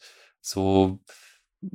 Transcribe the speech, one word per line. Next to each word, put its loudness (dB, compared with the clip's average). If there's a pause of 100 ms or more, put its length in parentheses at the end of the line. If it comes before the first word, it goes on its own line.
(400)
so 0 (760)